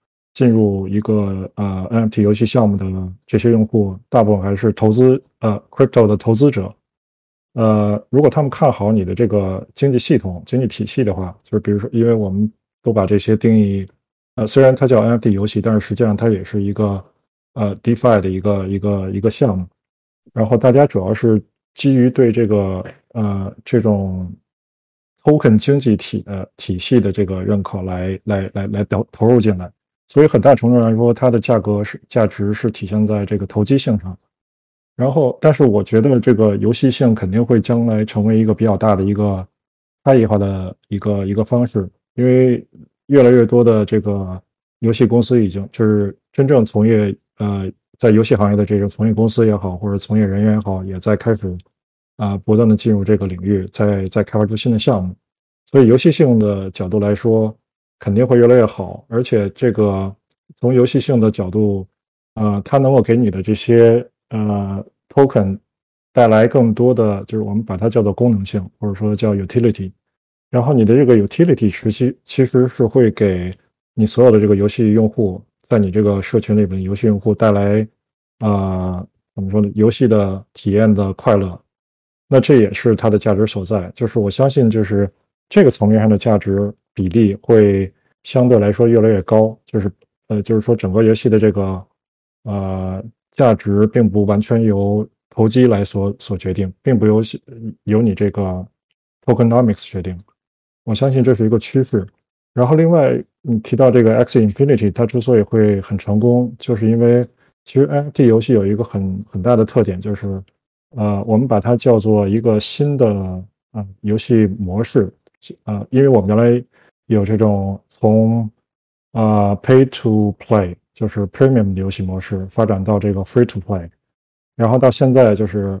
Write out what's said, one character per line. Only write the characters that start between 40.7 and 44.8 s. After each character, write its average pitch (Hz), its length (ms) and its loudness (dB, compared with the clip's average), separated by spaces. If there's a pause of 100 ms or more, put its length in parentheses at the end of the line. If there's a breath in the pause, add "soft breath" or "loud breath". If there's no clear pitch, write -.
一 101 100 -6
个， 101 260 -4
一 101 80 -4
个 107 120 -2
方 123 200 0
式， 101 240 -4 (260)
因 123 120 -2
为 127 400 2 (400)
越 139 160 4
来 123 80 6
越 120 160 6
多 120 160 2
的 110 220 2
这 107 160 -2
个 98 420 -6 (380)